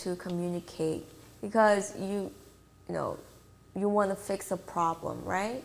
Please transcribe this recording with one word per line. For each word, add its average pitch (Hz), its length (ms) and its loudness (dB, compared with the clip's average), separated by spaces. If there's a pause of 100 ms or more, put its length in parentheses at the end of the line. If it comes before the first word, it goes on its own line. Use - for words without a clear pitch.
to 180 120 -2
communicate, 175 880 -2 (380)
because 208 580 4
you, 196 320 -2 (560)
you - 60 -4
know, - 240 -2 (580)
you 202 140 2
wanna 202 260 4
fix - 360 -4
a 180 60 0
problem, - 680 -2
right? 214 380 -2